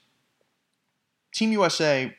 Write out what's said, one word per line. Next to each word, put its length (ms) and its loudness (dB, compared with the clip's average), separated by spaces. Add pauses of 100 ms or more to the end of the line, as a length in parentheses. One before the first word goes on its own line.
(1300)
Team 200 0
U 120 2
S 160 -2
A, 380 0